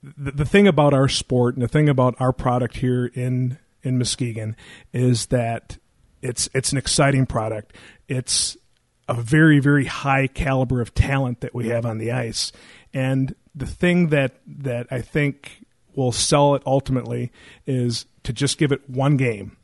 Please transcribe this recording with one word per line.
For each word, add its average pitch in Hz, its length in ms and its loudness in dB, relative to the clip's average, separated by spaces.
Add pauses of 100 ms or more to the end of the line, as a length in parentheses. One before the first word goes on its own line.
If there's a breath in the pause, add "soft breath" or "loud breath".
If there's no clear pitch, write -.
the, 139 300 -10
the 143 120 0
thing 202 220 6
about 147 280 4
our 135 140 4
sport 123 460 0
and 127 80 -2
the 117 60 -2
thing 151 200 2
about 127 300 2
our 127 140 0
product 123 460 -2
here 123 280 0
in, 127 500 -4 (280)
in 127 140 0
Muskegon 113 580 -4 (360 loud breath)
is 123 340 2
that 117 520 -4 (440)
it's, 127 320 -6
it's - 180 -2
an 139 60 0
exciting 139 480 2
product. 110 500 -6 (320 loud breath)
It's - 480 -4 (520)
a - 60 -2
very, 147 460 6
very 143 240 2
high 135 420 -2
caliber 131 540 -2
of 113 140 -6
talent 135 480 0
that 131 120 -10
we 117 140 -6
have 117 160 -2
on 110 140 -4
the 113 140 -4
ice. 117 380 -6 (440 loud breath)
And 135 400 -2 (200)
the 135 120 -8
thing 175 420 0
that, 139 240 0 (140)
that 135 440 -8
I 127 120 -6
think - 640 -4 (280)
will 127 180 0
sell 143 420 2
it 135 120 -4
ultimately 123 640 -2 (360 loud breath)
is 123 400 -2 (160)
to 123 100 -8
just 139 240 -2
give 143 160 2
it - 160 -6
one 135 300 2
game. 107 460 -4